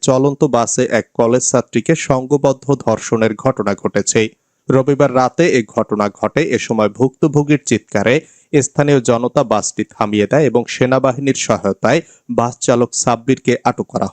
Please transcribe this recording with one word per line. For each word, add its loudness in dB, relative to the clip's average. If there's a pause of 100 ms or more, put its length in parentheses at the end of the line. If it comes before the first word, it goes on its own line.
চলন্ত 0
বাসে 0
এক -2
কলেজ 2
ছাত্রীকে 0
সংঘবদ্ধ 0
ধর্ষণের -2
ঘটনা -2
ঘটেছে। -2 (400)
রবিবার 2
রাতে 2 (140)
এ 0
ঘটনা -2
ঘটে। -4
এ -2
সময় 0
ভুক্তভোগীর 0
চিৎকারে 0 (400)
স্থানীয় 0
জনতা 0
বাসটি -2
থামিয়ে -2
দেয় 2
এবং 0
সেনাবাহিনীর 0
সহায়তায় 0 (300)
বাস -2
চালক 0
সাব্বিরকে -2
আটক -2
করা -4